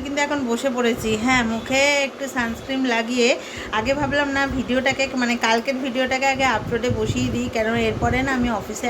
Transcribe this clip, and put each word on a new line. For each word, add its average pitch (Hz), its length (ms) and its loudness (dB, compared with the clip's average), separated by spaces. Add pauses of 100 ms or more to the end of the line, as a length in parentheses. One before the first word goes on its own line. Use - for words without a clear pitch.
কিন্তু 285 220 -2
এখন 285 120 -2 (120)
বসে 233 260 0
পড়েছি। 233 340 0 (140)
হ্যাঁ, 254 180 4 (100)
মুখে 247 300 0 (240)
একটু 277 180 -10 (120)
সানস্ক্রিন 247 460 -2 (120)
লাগিয়ে 233 340 2 (500)
আগে 220 220 0
ভাবলাম 285 360 0
না, 277 60 2 (140)
ভিডিওটাকে, 262 480 0 (180)
মানে, 240 120 2 (120)
কালকের 233 380 2
ভিডিওটাকে 262 500 0
আগে 262 120 2 (100)
আপলোডে 233 340 -2 (100)
বসিয়ে 247 340 0
দিই, 240 220 -2
কারণ 220 180 0 (140)
এরপরে 233 380 0
না 277 120 0
আমি 240 100 2 (120)
অফিসে 214 300 -6